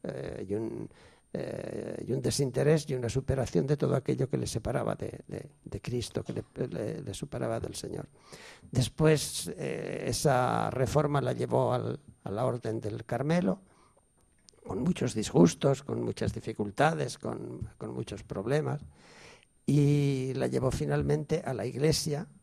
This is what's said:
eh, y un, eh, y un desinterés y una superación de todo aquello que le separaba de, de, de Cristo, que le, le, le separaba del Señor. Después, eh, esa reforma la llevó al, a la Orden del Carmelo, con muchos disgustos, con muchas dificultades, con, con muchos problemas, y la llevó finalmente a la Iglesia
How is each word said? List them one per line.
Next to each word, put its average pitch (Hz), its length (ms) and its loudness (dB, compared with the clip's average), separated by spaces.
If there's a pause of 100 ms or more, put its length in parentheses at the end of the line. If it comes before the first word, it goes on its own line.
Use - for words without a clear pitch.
eh, - 440 -6
y 98 60 -2
un, 110 340 -4 (460)
eh, - 760 -6
y - 60 0
un 135 80 0
desinterés 139 680 2
y 143 40 0
una 123 160 -2
superación 131 560 2
de 147 100 4
todo 143 200 2
aquello 131 340 0
que 135 80 0
le 120 80 0
separaba 117 500 -2
de, - 320 -8
de, - 220 -10 (140)
de - 180 -8
Cristo, 113 420 -4
que - 100 -6
le, 110 100 -4 (240)
le, 107 340 -4
le 107 120 -8
separaba 120 460 -4
del - 140 -6
Señor. - 340 -8 (640)
Después, 156 840 2
eh, - 500 -6
esa 120 640 2
reforma 143 500 2
la 123 140 0
llevó 120 400 2
al, 117 260 -2 (240)
a - 80 -6
la 113 140 0
Orden 117 340 -2
del 107 260 -6
Carmelo, 170 560 0 (1000)
con - 180 -4
muchos 165 320 0
disgustos, 160 680 4
con 120 200 -4
muchas 113 300 -2
dificultades, 117 840 -2
con, 120 600 -8
con 117 160 -8
muchos - 300 -8
problemas, 135 580 -2 (840)
y 139 680 4
la 131 120 0
llevó 127 240 2
finalmente 147 760 0
a 131 80 -2
la 104 120 -4
Iglesia 147 640 0 (160)